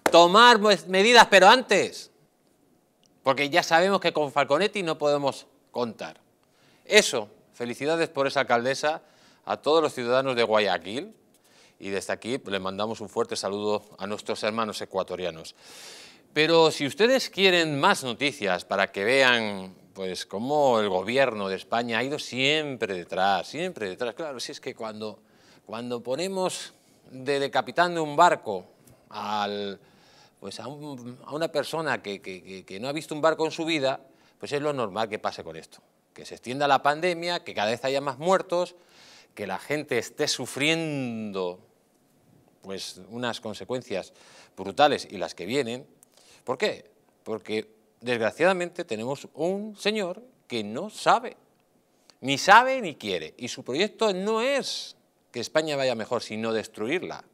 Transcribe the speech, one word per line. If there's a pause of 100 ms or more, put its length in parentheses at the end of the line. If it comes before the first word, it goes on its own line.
(120)
tomar
mes-,
medidas,
pero
antes. (1120)
Porque
ya
sabemos
que
con
Falconetti
no
podemos (260)
contar. (640)
Eso, (240)
felicidades
por
esa
alcaldesa, (420)
a
todos
los
ciudadanos
de
Guayaquil, (680)
y
desde
aquí
le
mandamos
un
fuerte
saludo (140)
a
nuestros
hermanos
ecuatorianos. (760)
Pero
si
ustedes
quieren
más
noticias
para
que
vean, (180)
pues,
cómo
el
gobierno
de
España
ha
ido
siempre
detrás,
siempre
detrás.
Claro,
si
es
que
cuando, (460)
cuando
ponemos (380)
de,
de
capitán
de
un
barco (440)
al, (600)
pues
a
un,
a
una
persona
que,
que,
que,
que
no
ha
visto
un
barco
en
su
vida, (380)
pues
es
lo
normal
que
pase
con
esto. (340)
Que
se
extienda
la
pandemia,
que
cada
vez
haya
más
muertos, (580)
que
la
gente
esté
sufriendo, (1000)
pues,
unas
consecuencias (420)
brutales
y
las
que
vienen. (580)
¿Por
qué? (340)
Porque, (320)
desgraciadamente,
tenemos
un
señor (260)
que
no
sabe, (840)
ni
sabe
ni
quiere,
y
su
proyecto
no
es (360)
que
España
vaya
mejor,
sino
destruirla (100)